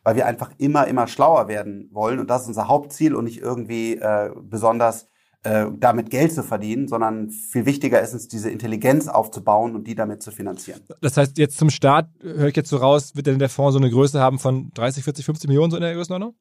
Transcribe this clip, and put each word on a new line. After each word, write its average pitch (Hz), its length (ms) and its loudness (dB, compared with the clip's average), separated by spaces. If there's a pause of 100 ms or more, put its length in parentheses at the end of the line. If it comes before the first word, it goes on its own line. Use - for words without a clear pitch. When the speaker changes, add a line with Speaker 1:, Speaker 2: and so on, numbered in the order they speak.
Speaker 1:
weil 110 140 2
wir 120 100 2
einfach 120 320 -6
immer, 147 300 2
immer 120 180 0
schlauer 139 400 4
werden 101 460 -8
wollen. 110 260 -2
Und - 120 -6
das 127 120 0
ist - 60 -14
unser 107 180 -4
Hauptziel 143 480 0
und 117 120 -2
nicht 117 140 -12
irgendwie, 113 540 -4
äh, 107 360 -2 (120)
besonders, 113 640 0 (380)
äh, 107 220 0 (100)
damit 117 340 2
Geld 156 220 2
zu 160 100 -4
verdienen, 110 460 -4
sondern 110 420 -2
viel - 360 -4
wichtiger 139 340 2
ist 117 140 -6
uns, 120 120 -12
diese 107 240 -6
Intelligenz 117 560 0
aufzubauen 110 720 0
und 110 100 -10
die 113 80 -8
damit 104 280 -6
zu 107 100 -16
finanzieren. - 480 -12 (200)
Speaker 2:
Das 143 160 0
heißt, 143 220 2
jetzt 147 200 2
zum 156 120 6
Start, 147 380 4 (120)
höre 143 280 -2
ich 139 80 0
jetzt 139 140 -2
so 147 60 0
raus, 139 380 4
wird 143 140 -2
denn 135 100 2
der 135 100 2
Fonds 139 260 2
so 139 40 4
eine 131 120 4
Größe 139 300 4
haben 131 200 2
von 131 340 -2
dreißig, 131 300 -4
vierzig, 143 200 -6
fünfzig 156 240 -4
Millionen 143 220 4
so 170 60 -4
in 170 60 -4
der 170 120 -4
Größenordnung? 185 460 -6